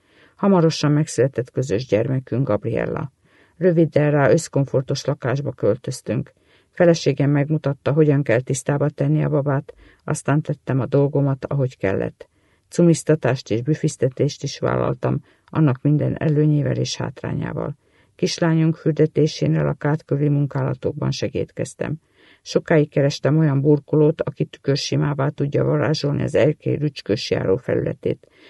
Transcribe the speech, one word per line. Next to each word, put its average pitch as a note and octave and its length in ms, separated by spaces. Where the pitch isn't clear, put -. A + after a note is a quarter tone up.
Hamarosan D#3 560
megszületett C3+ 580
közös B2+ 360
gyermekünk, C3 600
Gabriella. A#2 640
Röviddel D#3+ 540
rá C#3+ 200
összkomfortos C3+ 760
lakásba C3 480
költöztünk. - 800
Feleségem D3 600
megmutatta, D3 640
hogyan D3 300
kell A#2+ 180
tisztába C#3+ 480
tenni D3 360
a C#3+ 40
babát, C#3+ 460
aztán D3+ 380
tettem C3+ 380
a A2 60
dolgomat, C#3+ 580
ahogy C3 320
kellett. - 520
Cumisztatást D#3 800
és A2+ 120
büfisztetést C#3+ 800
is C#3 160
vállaltam, B2+ 640
annak C#3+ 360
minden C3+ 380
előnyével D3 560
és C3 200
hátrányával. - 800
Kislányunk D#3+ 640
fürdetésénél D3+ 880
a C#3+ 60
kátkövi D3 560
munkálatokban C#3 840
segédkeztem. - 840
Sokáig D3+ 460
kerestem D3 500
olyan C#3 220
burkolót, D3+ 600
aki - 220
tükörsimává C#3+ 840
tudja C#3+ 360
varázsolni C#3+ 580
az B2 120
erkély C3 420
rücskös - 540
járó - 260
felületét. - 720